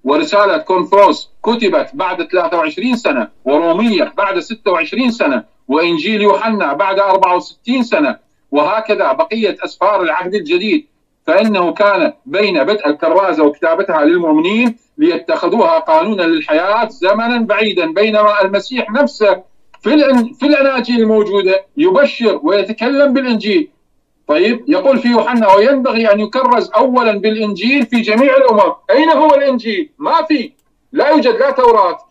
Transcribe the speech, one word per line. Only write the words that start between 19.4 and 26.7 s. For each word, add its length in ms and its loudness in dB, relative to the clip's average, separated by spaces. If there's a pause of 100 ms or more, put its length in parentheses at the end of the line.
في 140 0
الأن-، 380 2
في 140 -6
الأناجيل 540 0
الموجودة 680 0 (100)
يبشر 680 0
ويتكلم 680 0
بالإنجيل. 560 -2 (580)
طيب، 420 0
يقول 300 2
في 100 -2
يوحنا: 460 2
"وينبغي 580 2
أن 80 2
يكرز 500 0